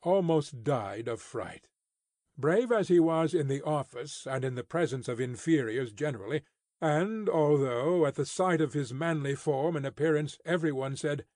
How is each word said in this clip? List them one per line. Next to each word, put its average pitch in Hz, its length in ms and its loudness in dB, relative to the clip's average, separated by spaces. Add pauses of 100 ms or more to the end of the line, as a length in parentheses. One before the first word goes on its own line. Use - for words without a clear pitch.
almost 165 640 2
died 113 440 -2
of 113 140 -4
fright. - 460 -10 (680)
Brave 190 340 2
as 208 160 2
he 175 120 6
was 160 340 4
in 156 140 0
the 135 140 -2
office 143 640 -6
and 131 180 -4
in 131 120 -4
the 120 80 -6
presence 135 440 -4
of 120 120 -2
inferiors 123 720 -2
generally, 131 500 -4 (380)
and 196 480 0
although, 147 760 4
at 139 100 0
the 143 100 -2
sight 180 340 2
of 147 140 2
his 135 200 -4
manly 143 420 -2
form 151 400 0
and 139 100 -4
appearance, 151 580 0
every 165 280 0
one 135 240 -4
said, 143 300 -4 (100)